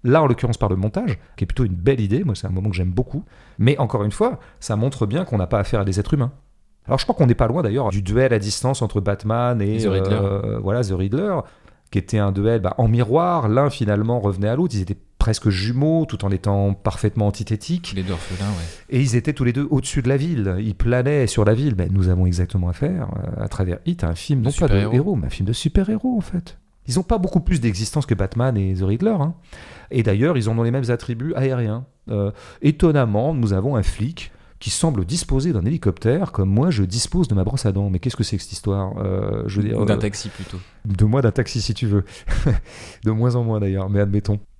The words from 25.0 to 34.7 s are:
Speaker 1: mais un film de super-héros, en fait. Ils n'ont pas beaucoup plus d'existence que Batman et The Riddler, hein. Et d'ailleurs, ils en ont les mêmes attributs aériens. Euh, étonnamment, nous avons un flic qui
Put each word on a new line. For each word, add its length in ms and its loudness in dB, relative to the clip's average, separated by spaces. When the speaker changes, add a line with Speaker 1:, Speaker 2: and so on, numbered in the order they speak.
Speaker 1:
mais 100 -2
un 20 -4
film 180 -2
de 60 0
super-héros, 640 0
en 40 0
fait. 360 -8
Ils 80 -4
n'ont 80 2
pas 160 0
beaucoup 220 2
plus 200 2
d'existence 460 -2
que 80 2
Batman 420 0
et 160 0
The 80 -2
Riddler, 380 0
hein. 160 -2
Et 100 0
d'ailleurs, 360 2
ils 120 0
en 80 0
ont 60 0
les 80 0
mêmes 180 -2
attributs 460 -4
aériens. 500 -2
Euh, 220 -2
étonnamment, 720 2
nous 180 0
avons 220 0
un 80 2
flic 480 -4
qui 120 -8